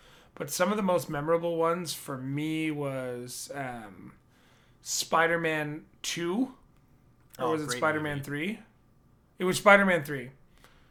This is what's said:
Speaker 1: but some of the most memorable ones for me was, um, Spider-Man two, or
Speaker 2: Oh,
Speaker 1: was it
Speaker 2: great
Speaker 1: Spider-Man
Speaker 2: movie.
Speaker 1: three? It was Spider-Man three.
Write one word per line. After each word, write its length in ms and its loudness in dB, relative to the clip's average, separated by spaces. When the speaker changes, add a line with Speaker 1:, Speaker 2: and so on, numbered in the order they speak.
Speaker 1:
but 160 -8
some 200 2
of 60 2
the 60 0
most 280 2
memorable 460 0
ones 360 0
for 240 -8
me 540 -2
was, 840 -6
um, 580 -10
Spider-Man 1000 0
two, 520 -4
or 80 -4
Speaker 2:
Oh, 60 2
Speaker 1:
was 100 -2
it 40 -6
Speaker 2:
great 120 -4
Speaker 1:
Spider-Man 400 0
Speaker 2:
movie. 60 -8
Speaker 1:
three? 340 -6
It 60 -2
was 140 2
Spider-Man 460 8
three. 260 -8